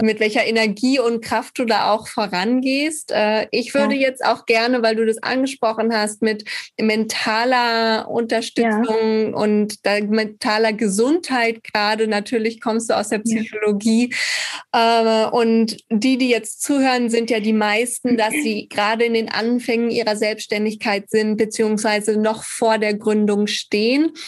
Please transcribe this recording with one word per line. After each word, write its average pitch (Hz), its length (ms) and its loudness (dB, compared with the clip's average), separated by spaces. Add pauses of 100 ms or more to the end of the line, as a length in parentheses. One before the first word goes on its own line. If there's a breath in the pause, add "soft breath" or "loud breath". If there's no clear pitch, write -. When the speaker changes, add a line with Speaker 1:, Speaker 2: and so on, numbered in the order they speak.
Speaker 1:
mit 220 180 2
welcher 214 240 2
Energie 226 560 2
und 233 240 -2
Kraft - 340 -4
du 262 60 -2
da 208 280 2
auch 220 140 -2
vorangehst. 254 1040 -2
Äh, 214 380 0
ich 247 240 -4
würde 277 200 2
Speaker 2:
Ja. 269 140 2
Speaker 1:
jetzt 262 160 -4
auch 240 220 -2
gerne, 233 360 2
weil 226 120 2
du 220 120 0
das 220 160 -2
angesprochen 233 720 -2
hast, 214 280 -2
mit 214 220 -2 (360 loud breath)
mentaler 226 1300 0
Unterstützung 226 1200 0
Speaker 2:
Ja. - 60 -8
Speaker 1:
und 208 500 0
da 208 140 0
mentaler 214 720 0
Gesundheit 226 920 0
gerade, 214 420 0
natürlich 220 540 -2
kommst 226 300 -2
du - 60 2
aus 208 120 -2
der 214 160 -2
Speaker 2:
Ja. 220 160 0
Speaker 1:
Psychologie. 220 720 0 (580 loud breath)
Äh, 226 540 4
und 226 520 2 (120)
die, 247 280 2
die 254 100 2
jetzt 220 340 -2
zuhören, 262 480 2
sind 233 200 0
ja 226 100 2
die 220 140 2
meisten, 220 600 0
dass 220 180 0
sie 226 340 -4
Speaker 2:
<clears throat> - 20 -20
Speaker 1:
gerade 220 340 0
in 233 100 2
den 226 160 -2
Anfängen 233 600 0
ihrer 226 260 0
Selbstständigkeit 214 960 -2
sind, 214 260 2
beziehungsweise 214 800 0
noch 214 280 0
vor 220 340 0
der 214 160 0
Gründung 208 520 0
stehen. 247 640 0 (160 loud breath)